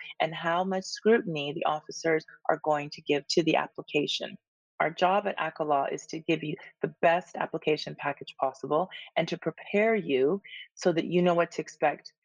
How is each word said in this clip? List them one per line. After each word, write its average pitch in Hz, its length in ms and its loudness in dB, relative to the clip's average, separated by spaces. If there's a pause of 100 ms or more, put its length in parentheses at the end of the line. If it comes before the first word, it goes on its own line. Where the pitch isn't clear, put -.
(200)
and 160 160 0
how 170 280 0
much 190 200 -2
scrutiny 160 720 2
the - 120 -4
officers 156 580 0 (240)
are 156 160 2
going 147 280 0
to - 100 -14
give 143 280 0
to - 120 4
the 160 140 2
application. - 840 -4 (420)
Our 156 100 2
job 190 380 2
at 190 120 -4
Aca 160 240 -4
Law 147 260 2
is - 180 -6
to 160 120 -8
give 156 240 0
you 151 120 -4 (260)
the 160 200 -4
best 170 360 2
application 151 600 -2
package - 400 -6
possible 147 520 0 (260)
and 165 140 2
to 170 80 -4
prepare 208 580 0
you 160 460 2 (320)
so - 180 2
that 160 140 0
you 180 160 2
know 180 140 4
what 170 160 2
to - 100 -4
expect. - 500 -2 (140)